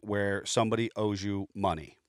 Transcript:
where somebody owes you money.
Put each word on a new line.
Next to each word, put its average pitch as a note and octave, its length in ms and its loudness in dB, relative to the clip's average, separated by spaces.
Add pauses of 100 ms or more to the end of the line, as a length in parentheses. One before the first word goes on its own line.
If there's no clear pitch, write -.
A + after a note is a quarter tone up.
where G2+ 420 0
somebody A#2 520 2
owes G#2 260 0
you G2 320 -2
money. F2 440 -2 (100)